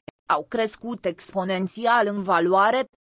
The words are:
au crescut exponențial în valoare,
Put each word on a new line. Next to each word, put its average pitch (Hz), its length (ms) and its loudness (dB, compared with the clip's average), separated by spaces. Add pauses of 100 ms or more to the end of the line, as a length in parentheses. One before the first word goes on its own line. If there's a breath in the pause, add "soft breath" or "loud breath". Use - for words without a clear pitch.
(300)
au 151 180 0
crescut 226 580 -6
exponențial 190 1000 0
în 202 160 -4
valoare, 190 640 4 (180)